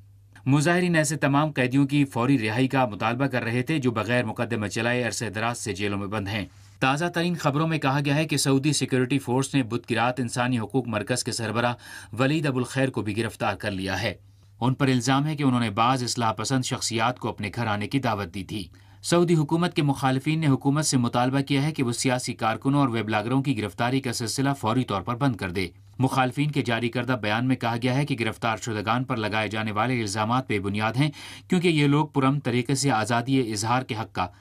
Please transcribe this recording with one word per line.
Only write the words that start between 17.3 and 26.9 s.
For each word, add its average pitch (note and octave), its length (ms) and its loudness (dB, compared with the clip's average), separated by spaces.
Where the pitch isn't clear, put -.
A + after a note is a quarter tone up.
گھر A#2 120 -2
آنے G#2 220 -2
کی C#3 100 -2
دعوت G2+ 360 -2
دی F#2+ 100 -8
تھی۔ F#2+ 220 -8
سعودی E3+ 280 4
حکومت E3 400 2
کے E3 80 0
مخالفین C#3 580 0
نے D#3 60 0
حکومت C#3 380 2
سے D3 120 2
مطالبہ B2 440 2
کیا C3+ 220 0
ہے D3+ 100 0
کہ C#3+ 100 -4
وہ A#2 100 0
سیاسی B2+ 420 -2
کارکنوں A#2+ 460 0
اور C3+ 80 4
ویب A2+ 200 -2
لاگروں A2+ 340 0
کی B2+ 160 -2
گرفتاری A#2+ 420 -2
کا A#2+ 120 -4
سلسلہ B2+ 360 -2
فوری A#2+ 240 2
طور G2 180 -2
پر A#2+ 140 -4
بند B2+ 200 2
کر F#2+ 140 -4
دے۔ F2+ 180 -2
مخالفین C3 520 2
کے D3 120 0
جاری A#2 260 0
کردہ B2 340 -2